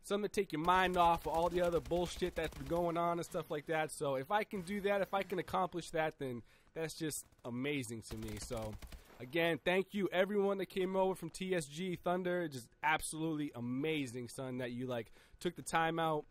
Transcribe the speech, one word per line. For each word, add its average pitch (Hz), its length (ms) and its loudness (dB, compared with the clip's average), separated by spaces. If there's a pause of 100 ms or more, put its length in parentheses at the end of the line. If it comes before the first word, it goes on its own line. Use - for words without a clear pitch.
something 202 280 -2
to - 40 -16
take 202 160 0
your 151 120 -2
mind 180 340 6
off 170 300 6
of 151 80 -2
all 170 160 4
the 175 100 0
other 170 200 4
bullshit 175 540 0
that's 160 220 -2
been 139 100 -8
going 170 300 2
on 170 220 2
and 170 80 -4
stuff 160 240 -6
like 151 160 -4
that. 156 260 2
So 139 220 0
if 135 160 -2
I 208 120 4
can 202 200 -4
do 202 180 -4
that, 196 220 2
if - 100 -2
I 196 100 2
can 196 160 -2
accomplish 185 520 -2
that, 156 280 0
then 127 220 -4 (340)
that's 156 200 -4
just 156 320 -4 (180)
amazing 123 680 -2
to 113 60 -6
me. 110 240 -6
So 110 320 -6 (480)
again, 160 440 0
thank 185 300 2
you 196 180 0
everyone 196 460 4
that 180 80 -2
came 190 300 -2
over 190 180 4
from - 160 -8
T 185 240 -2
S 160 120 0
G 170 300 -4
Thunder. 175 520 0
Just 127 200 -8 (140)
absolutely 156 720 0
amazing, 127 760 -2
son, 127 300 -8
that 123 140 -4
you, 127 140 -6
like, 120 260 -4 (260)
took 175 160 -4
the 139 80 -12
time 165 380 0
out 156 300 2